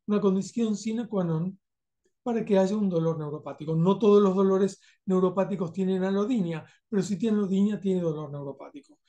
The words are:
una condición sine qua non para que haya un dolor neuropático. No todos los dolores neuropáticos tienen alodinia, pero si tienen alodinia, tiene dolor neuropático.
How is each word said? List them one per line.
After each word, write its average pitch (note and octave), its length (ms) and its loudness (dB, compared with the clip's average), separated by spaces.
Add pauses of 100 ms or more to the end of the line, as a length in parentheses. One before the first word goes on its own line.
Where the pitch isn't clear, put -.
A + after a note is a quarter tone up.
una G#3 120 0
condición G3+ 560 0
sine A3 320 -6
qua F#3+ 160 -2
non E3+ 360 -4 (640)
para A3+ 200 -2
que G#3+ 140 2
haya F#3+ 180 2
un G#3 140 0
dolor E3 300 0
neuropático. D3 560 -8
No F#3 240 2
todos G#3 200 6
los F#3+ 160 4
dolores F#3+ 460 2 (240)
neuropáticos F#3 680 0
tienen F#3 320 -2
alodinia, G3 600 -2 (240)
pero G3 140 0
si F#3 140 -4
tienen G#3 220 0
alodinia, G3+ 400 0
tiene F#3+ 220 0
dolor D3+ 300 -4
neuropático. C#3+ 680 -14 (120)